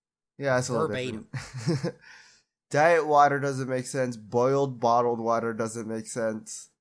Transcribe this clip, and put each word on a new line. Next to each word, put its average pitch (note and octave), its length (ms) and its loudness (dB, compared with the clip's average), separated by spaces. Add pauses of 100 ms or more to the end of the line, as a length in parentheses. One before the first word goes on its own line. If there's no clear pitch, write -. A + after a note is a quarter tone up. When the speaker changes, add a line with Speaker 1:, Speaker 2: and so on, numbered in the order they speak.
(380)
Speaker 1:
Yeah, C#3 180 0
that's B2+ 120 -2
a B2+ 40 -6
little C3+ 160 0
Speaker 2:
verbatim. A2+ 440 -6
Speaker 1:
different. C3+ 680 -4
<laughs> - 680 -20
Diet D#3 360 4
water C#3+ 340 6
doesn't C3+ 280 -4
make B2+ 180 -4
sense. B2+ 300 -4
Boiled B2 640 0
bottled A#2+ 400 2
water A2+ 340 0
doesn't A2 340 -6
make A2+ 180 -8
sense. A2 640 -8 (120)